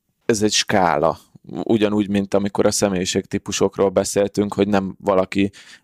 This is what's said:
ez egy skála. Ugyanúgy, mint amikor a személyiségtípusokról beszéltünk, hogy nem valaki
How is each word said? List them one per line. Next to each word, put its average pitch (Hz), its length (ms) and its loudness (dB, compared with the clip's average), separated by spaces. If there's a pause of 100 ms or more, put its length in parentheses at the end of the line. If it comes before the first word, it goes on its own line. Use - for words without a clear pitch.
(260)
ez 110 160 0
egy 107 100 2
skála. 82 640 0 (460)
Ugyanúgy, 104 460 0
mint 101 240 -2
amikor 101 320 0
a 104 60 2
személyiségtípusokról 98 1160 -2
beszéltünk, 101 640 0
hogy 101 140 2
nem 98 320 -2
valaki 98 520 0 (320)